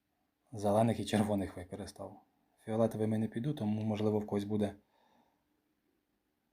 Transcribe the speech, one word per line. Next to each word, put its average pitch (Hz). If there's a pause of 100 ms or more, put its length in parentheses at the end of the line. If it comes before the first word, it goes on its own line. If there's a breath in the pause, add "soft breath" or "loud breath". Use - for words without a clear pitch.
(520)
Зелених 107
і 101
червоних 101
використав. 98 (380)
Фіолетовими 110
не 110
піду, 127
тому, 107
можливо, 107
в 104
когось 101
буде 104 (1800 soft breath)